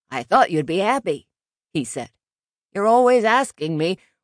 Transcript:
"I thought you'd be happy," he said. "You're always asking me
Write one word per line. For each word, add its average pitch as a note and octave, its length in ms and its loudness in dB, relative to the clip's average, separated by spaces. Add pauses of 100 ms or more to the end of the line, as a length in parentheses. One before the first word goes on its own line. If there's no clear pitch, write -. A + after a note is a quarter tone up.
(100)
"I C3 120 -6
thought A#3 280 2
you'd D3+ 160 -2
be E3 120 -4
happy," G#3+ 480 -4 (460)
he C#3+ 120 -4
said. A#2 260 -12 (640)
"You're G3+ 140 -4
always B3 380 4
asking G#3+ 540 -2
me E3+ 200 -2 (260)